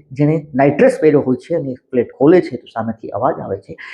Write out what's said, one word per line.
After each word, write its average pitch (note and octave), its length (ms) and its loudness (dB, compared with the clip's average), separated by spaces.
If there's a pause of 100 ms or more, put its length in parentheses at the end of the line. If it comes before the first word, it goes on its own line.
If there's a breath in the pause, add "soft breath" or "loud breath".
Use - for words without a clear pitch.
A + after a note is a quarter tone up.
(120)
જેણે D3 240 0 (180)
નાઇટ C#3+ 240 2
ડ્રેસ B3+ 240 2
પહેર્યો D3+ 200 4
હોય B2+ 220 -2
છે E3+ 120 -6
અને C3+ 200 -6 (140)
ફ્લેટ A#2+ 280 -2
ખોલે D3+ 240 6
છે - 160 -6
તો - 180 -16
સામેથી A2+ 420 -8
અવાજ B2+ 220 -2
આવે G2+ 260 -8
છે - 100 -18 (180 loud breath)